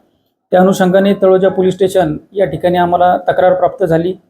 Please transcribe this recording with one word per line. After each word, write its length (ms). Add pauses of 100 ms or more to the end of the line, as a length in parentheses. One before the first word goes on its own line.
(520)
त्या 100
अनुषंगाने 520
तळोजा 360
पोलीस 240
स्टेशन 440 (140)
या 140
ठिकाणी 320
आम्हाला 400
तक्रार 360
प्राप्त 320
झाली. 280 (160)